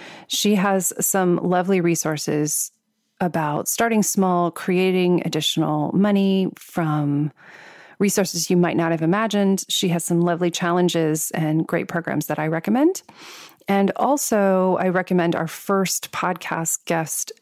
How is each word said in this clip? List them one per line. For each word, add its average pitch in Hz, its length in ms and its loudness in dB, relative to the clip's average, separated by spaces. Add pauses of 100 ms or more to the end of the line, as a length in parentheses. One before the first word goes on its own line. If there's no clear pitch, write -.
(280)
She - 260 2
has 190 460 2
some 180 360 2
lovely 180 440 2
resources 151 920 -2 (480)
about 156 480 -2
starting 226 340 0
small, 180 480 2
creating 180 760 2
additional 156 680 -2
money 196 640 2
from 151 760 -2 (640)
resources 185 500 0
you 185 80 2
might 175 200 2
not 165 160 0
have 160 100 -2
imagined. 196 640 0
She - 200 -2
has 170 160 -2
some 170 180 2
lovely 175 280 0
challenges 170 840 0
and 160 340 0
great - 200 -2
programs 156 400 -4
that 151 120 -4
I 151 80 -2
recommend. 214 560 0 (640)
And 196 280 4
also, 196 840 2
I 185 80 0
recommend 180 480 2
our 165 100 -2
first - 640 -2
podcast - 760 -6
guest 165 440 -4 (120)